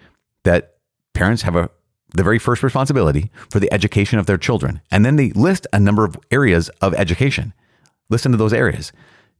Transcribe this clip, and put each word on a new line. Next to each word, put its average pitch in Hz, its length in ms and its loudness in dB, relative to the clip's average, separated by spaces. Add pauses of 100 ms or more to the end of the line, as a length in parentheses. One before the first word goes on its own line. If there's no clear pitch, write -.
(440)
that 87 320 0 (400)
parents 107 260 0
have 87 140 -4
a, 85 160 -2 (420)
the 92 100 0
very 104 140 2
first 120 240 -2
responsibility 123 680 0 (180)
for - 100 0
the 95 140 0
education 101 460 0
of 95 80 -2
their 98 100 2
children. 78 440 -4 (100)
And 98 120 4
then 135 120 2
they 135 160 2
list 175 420 0
a 98 60 2
number 104 260 2
of 80 120 -4 (120)
areas 104 400 2 (120)
of 95 120 0
education. 101 600 -2 (560)
Listen 117 200 0
to 117 60 2
those 110 160 2
areas. 113 380 -2 (480)